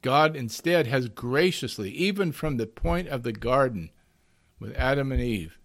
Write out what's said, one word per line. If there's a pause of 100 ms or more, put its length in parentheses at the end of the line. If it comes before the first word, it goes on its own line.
God
instead
has
graciously,
even
from
the
point
of
the
garden (720)
with
Adam
and
Eve